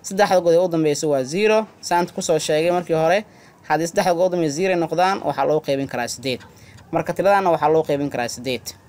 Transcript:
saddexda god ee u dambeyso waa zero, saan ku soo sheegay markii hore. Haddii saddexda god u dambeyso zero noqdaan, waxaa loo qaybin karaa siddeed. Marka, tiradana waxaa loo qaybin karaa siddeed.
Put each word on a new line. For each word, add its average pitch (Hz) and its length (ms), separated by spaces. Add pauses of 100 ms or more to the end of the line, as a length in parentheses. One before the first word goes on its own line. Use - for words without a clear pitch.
saddexda 190 380
god 170 140
ee 170 40
u 180 100
dambeyso 156 400
waa 139 160
zero, 214 420 (140)
saan 175 340
ku 190 80
soo 160 160
sheegay 160 340
markii 175 240
hore. 170 280 (440)
Haddii 156 180
saddexda 185 280
god 175 120
u 180 100
dambeyso 156 200
zero 185 200
noqdaan, 175 480
waxaa 139 220
loo 147 140
qaybin 139 280
karaa 120 200
siddeed. 123 320 (500)
Marka, 165 220
tiradana 190 380
waxaa 151 220
loo 160 100
qaybin 143 280
karaa 120 180
siddeed. 123 360 (240)